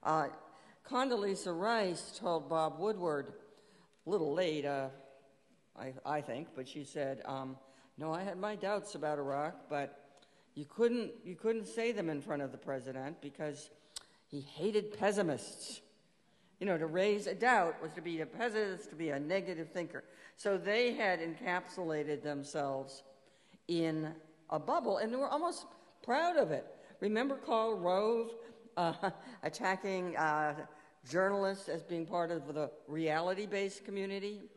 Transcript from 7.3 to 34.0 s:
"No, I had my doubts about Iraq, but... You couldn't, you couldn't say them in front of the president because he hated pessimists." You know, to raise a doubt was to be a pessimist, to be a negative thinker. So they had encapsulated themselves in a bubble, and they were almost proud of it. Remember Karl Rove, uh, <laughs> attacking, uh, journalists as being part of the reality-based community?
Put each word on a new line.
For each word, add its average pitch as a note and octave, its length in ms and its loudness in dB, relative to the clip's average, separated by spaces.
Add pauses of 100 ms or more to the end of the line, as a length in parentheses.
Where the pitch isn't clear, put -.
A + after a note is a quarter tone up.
"No, D#3 140 -4
I E3+ 120 -2
had F#3+ 160 -4
my G#3 160 -2
doubts G3+ 400 -2
about D3+ 240 0
Iraq, C#3+ 500 -2
but... - 520 -4 (340)
You C#3+ 100 -8
couldn't, A#3 460 2 (120)
you F3+ 120 -10
couldn't A3 320 0
say A#3 240 0
them G3+ 180 0
in D3 120 -2
front C#3+ 200 -2
of C3+ 100 -4
the B2+ 60 -12
president C3+ 640 -6
because C#3+ 480 -8 (580)
he C#3+ 140 -8
hated G#3 560 0
pessimists." F#3+ 840 0 (760)
You F3 60 -2
know, F#3 120 4
to D#3+ 100 0
raise G3 400 2
a F#3+ 80 -2
doubt F#3+ 460 4
was D#3+ 120 -6
to E3+ 80 -10
be E3 180 -4
a D#3 60 0
pessimist, G#3 640 -2
to - 60 -12
be D#3 160 -2
a C#3 80 0
negative E3 520 -2
thinker. E3 320 -4 (320)
So G3 220 2
they A3 340 4
had F#3 300 2
encapsulated E3 1000 -2
themselves C#3 840 -4 (680)
in D#3+ 440 2 (360)
a D#3 100 2
bubble, A#3+ 380 2
and A3+ 160 0
they B3+ 40 0
were C4+ 120 2
almost E4 380 0 (360)
proud E4 320 4
of G3 160 6
it. C3 140 -2 (340)
Remember A3+ 380 2
Karl A3+ 380 2
Rove, G#3+ 560 4 (440)
uh, F3 360 2 (120)
<laughs> - 200 -14
attacking, F#3 760 0
uh, D3+ 380 4 (540)
journalists G3 600 2
as D#3+ 120 -2
being E3 240 -4
part E3+ 240 0
of D#3 240 -4
the D3 160 0 (200)
reality-based F#3 960 0
community? G3 560 -4 (160)